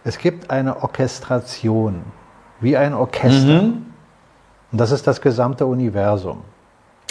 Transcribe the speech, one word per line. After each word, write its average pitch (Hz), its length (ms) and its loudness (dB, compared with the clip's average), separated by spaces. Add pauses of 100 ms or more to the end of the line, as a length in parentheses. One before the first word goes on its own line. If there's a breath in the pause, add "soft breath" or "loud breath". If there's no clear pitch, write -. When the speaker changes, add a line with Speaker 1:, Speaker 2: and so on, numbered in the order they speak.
Speaker 1:
es - 140 -6
gibt 170 320 -4
eine 131 320 -2
Orchestration, 113 1120 -2 (640)
wie 131 160 2
ein 143 160 2
Orchester. 135 720 4
Speaker 2:
Mhm. 233 220 -2 (840)
Speaker 1:
Und 110 80 -2
das 117 140 2
ist 127 120 -2
das 143 140 0
gesamte 127 460 0
Universum. 104 720 -2 (720)